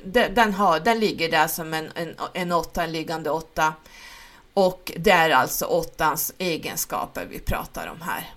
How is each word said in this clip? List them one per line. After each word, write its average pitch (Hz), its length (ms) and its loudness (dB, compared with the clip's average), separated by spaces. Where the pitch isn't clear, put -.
de-, 196 320 2
den 214 180 4
har, 185 260 4
den 226 200 2
ligger 160 320 0
där 160 160 4
som 160 260 -6
en, 156 220 -6
en, 165 200 -6
en 175 180 -4
åtta, 170 320 -2
en 160 80 -4
liggande 160 380 -6
åtta. 160 440 -2
Och 185 440 2
det 170 140 4
är 165 180 6
alltså 131 360 2
åttans 160 720 -2
egenskaper 151 880 -6
vi - 140 -14
pratar - 480 -6
om 160 140 -14
här. 165 360 -8